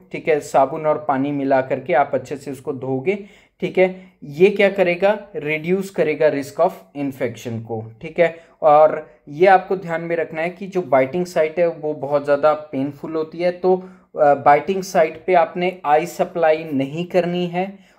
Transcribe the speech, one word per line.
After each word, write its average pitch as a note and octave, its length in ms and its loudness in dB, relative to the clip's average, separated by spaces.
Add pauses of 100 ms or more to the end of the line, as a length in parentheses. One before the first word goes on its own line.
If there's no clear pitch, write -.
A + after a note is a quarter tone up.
(120)
ठीक D3 160 -8
है। D3+ 120 2
साबुन D3+ 460 0
और D3+ 220 0
पानी C#3 240 -2
मिला C3+ 300 0
करके C3 320 -4
आप D3 200 2
अच्छे C3+ 240 -6
से C#3+ 140 -12
उसको C#3+ 220 -10
धोगे, C3+ 520 -4 (360)
ठीक E3+ 160 -4
है। F#3 360 0 (100)
ये D#3 260 4
क्या G3+ 200 2
करेगा, F#3+ 500 0 (160)
रिड्यूस D#3 540 -4
करेगा D3+ 420 0
risk C#3 280 -6
of F3+ 120 2 (260)
infection B2 640 -6
को, A2+ 300 -10 (100)
ठीक D#3+ 180 -10
है। E3 180 2 (240)
और D#3 480 6 (200)
ये D#3 180 2
आपको F#3+ 280 4
ध्यान E3 260 -6
में E3+ 140 -4
रखना D#3+ 260 -4
है F3 80 -2
कि F3+ 180 -12
जो F3+ 140 -4
बाइटिंग C3+ 440 0
साइट D#3 340 -2
है E3+ 80 4
वो D3+ 260 -4
बहुत C#3+ 300 -2
ज़्यादा D3 300 2
पेनफुल D3 600 -6
होती D#3+ 220 -6
है, F3 140 0
तो, F#3 240 0
अ, - 580 0
बाइटिंग D3+ 500 2
साइट D#3+ 440 0
पे F#3+ 60 2
आपने F3 520 0
आई D#3 200 2
सप्लाई E3 580 0
नहीं D3 420 -4
करनी F3 400 -2
है। F3+ 340 -6 (200)